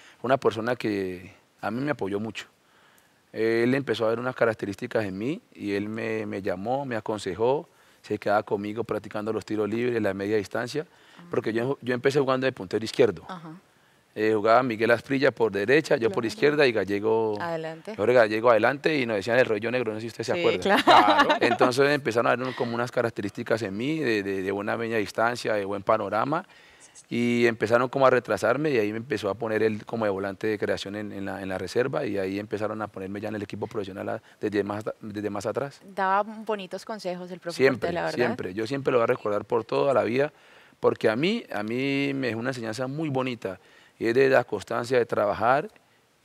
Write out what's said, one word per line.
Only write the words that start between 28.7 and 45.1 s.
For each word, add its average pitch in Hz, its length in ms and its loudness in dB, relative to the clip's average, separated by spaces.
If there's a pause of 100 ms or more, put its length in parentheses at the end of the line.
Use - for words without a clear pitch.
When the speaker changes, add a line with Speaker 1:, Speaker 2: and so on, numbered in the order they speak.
Speaker 1:
y 123 60 4
ahí 104 140 2
me 110 60 -6
empezó 110 320 -4
a 98 40 -2
poner 110 280 -2
él 107 240 0
como 113 180 -4
de 104 60 2
volante 98 360 -4
de 107 120 -2
creación 101 360 -4
en, 104 180 -8
en 98 120 -8
la, 95 180 -8
en 95 60 -8
la 95 80 -4
reserva 127 480 -2
y 101 140 -4
ahí 95 200 -2
empezaron 107 440 -6
a 104 60 -6
ponerme 98 300 -10
ya 107 120 -6
en 107 60 -8
el 101 60 -6
equipo 104 240 -8
profesional 101 440 -8
a-, 110 120 -8 (200)
desde 101 200 0
más, 104 220 -4 (160)
desde 104 300 -6
más 101 160 -6
atrás. 120 340 -4 (140)
Speaker 2:
Daba 196 280 0
bonitos 208 640 -8
consejos 180 460 -8
el 175 100 -14
profe 170 160 -8
Speaker 1:
Siempre, 131 320 2
Speaker 2:
Portela, 170 140 -4
¿verdad? 160 140 -4
Speaker 1:
siempre. 120 360 -2
Yo 107 140 -4
siempre 139 260 -2
lo 127 60 6
voy 117 60 4
a - 20 0
recordar 104 400 -2
por 113 180 0
toda 135 300 0
la 110 80 4
vida 127 320 0 (460)
porque 117 280 2
a 110 80 2
mí, 196 340 0
a 104 120 -6
mí 139 500 -2
me 135 140 -4
dejó 113 140 -2
una 123 100 -4
enseñanza 120 380 -6
muy 151 200 -6
bonita 127 500 -4 (400)
y 104 100 -2
es 117 60 2
de 135 160 6
la 131 120 6
constancia 117 560 -2
de 117 80 4
trabajar 110 640 2 (560)